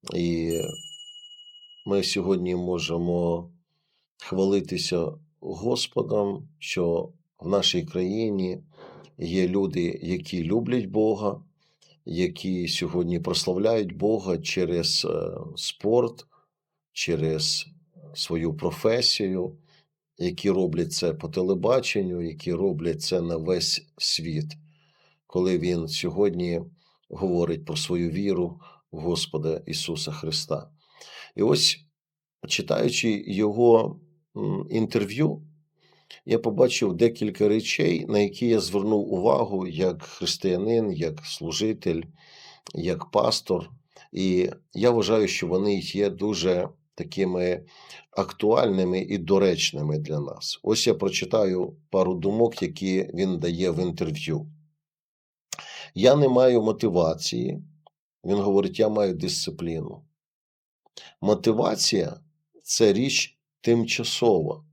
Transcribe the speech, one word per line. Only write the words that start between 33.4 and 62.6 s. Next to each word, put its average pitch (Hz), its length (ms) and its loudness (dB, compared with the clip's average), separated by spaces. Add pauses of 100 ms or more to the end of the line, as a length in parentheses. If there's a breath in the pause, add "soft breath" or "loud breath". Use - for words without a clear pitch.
м, 101 340 -4
інтерв'ю, 110 720 0 (840 loud breath)
я 113 140 2
побачив 113 560 2
декілька 107 540 2
речей, - 600 0
на 107 100 2
які 104 280 2
я 113 140 4
звернув 101 520 0
увагу 101 540 2
як 87 360 -2
християнин, 98 880 -2
як 78 340 -4
служитель, 82 760 -4 (720 loud breath)
як 85 360 -4
пастор. 101 600 0 (420 loud breath)
І 92 380 0 (240)
я 120 160 4
вважаю, 107 380 2
що - 180 -4
вони 95 320 0
є 95 320 -2
дуже 90 580 0 (260)
такими 90 720 -2 (520 loud breath)
актуальними 98 840 2
і 95 180 -4
доречними 80 800 2
для 76 220 -4
нас. - 420 -10
Ось 110 240 2
я 117 80 4
прочитаю 92 840 0 (140)
пару 92 240 2
думок, 107 480 0
які 92 520 -2
він 92 240 0
дає 87 320 0
в 82 120 -2
інтерв'ю. 80 640 -4 (1500 loud breath)
«Я 123 220 8
не 143 120 6
маю 123 340 8
мотивації». 90 1000 0 (600)
Він 101 140 0
говорить: 98 400 2
«Я 110 100 4
маю 104 260 2
дисципліну». 82 880 -6 (1160 loud breath)
Мотивація — 104 1000 2 (420)